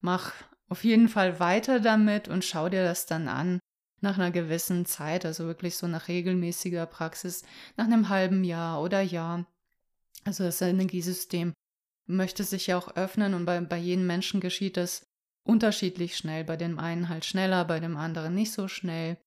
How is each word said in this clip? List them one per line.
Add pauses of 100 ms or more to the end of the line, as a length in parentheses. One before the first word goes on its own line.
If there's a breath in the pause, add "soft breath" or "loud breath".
mach (360)
auf
jeden
Fall
weiter
damit
und
schau
dir
das
dann
an (400)
nach
einer
gewissen
Zeit,
also
wirklich
so
nach
regelmäßiger
Praxis, (340 loud breath)
nach
einem
halben
Jahr
oder
Jahr. (800)
Also
das
Energiesystem (520)
möchte
sich
ja
auch
öffnen
und
bei,
bei
jedem
Menschen
geschieht
das (400)
unterschiedlich
schnell,
bei
dem
einen
halt
schneller,
bei
dem
anderen
nicht
so
schnell. (100)